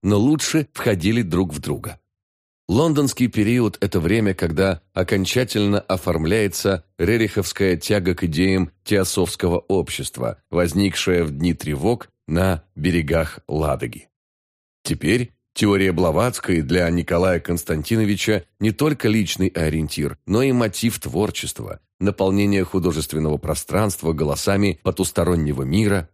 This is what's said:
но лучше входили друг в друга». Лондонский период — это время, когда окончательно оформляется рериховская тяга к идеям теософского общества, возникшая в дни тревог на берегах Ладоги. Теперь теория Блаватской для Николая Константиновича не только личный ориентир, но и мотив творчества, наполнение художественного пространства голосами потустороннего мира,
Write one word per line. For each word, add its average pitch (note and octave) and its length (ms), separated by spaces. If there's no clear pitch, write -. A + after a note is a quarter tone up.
но G2+ 160
лучше D3 540
входили G#2+ 500
друг F2 320
в C#2+ 60
друга». - 400
Лондонский C#3 580
период — A2 540
это G2 180
время, G2 360
когда F2+ 460
окончательно G2+ 840
оформляется F#2 1040
рериховская G2 760
тяга F#2 360
к - 120
идеям F2+ 460
теософского F#2 760
общества, C#2 800
возникшая F2 720
в D2+ 80
дни D#2+ 240
тревог D2+ 540
на F2 360
берегах E2 720
Ладоги. D2 600
Теперь A#2+ 500
теория G2 360
Блаватской F2 720
для E2+ 300
Николая F2 480
Константиновича G2 1040
не G#2+ 120
только D3 360
личный G2 400
ориентир, D2+ 800
но A2 160
и C3+ 80
мотив A2+ 480
творчества, - 800
наполнение G2 640
художественного D#2 720
пространства F#2+ 760
голосами E2 680
потустороннего E2 800
мира, F#2+ 500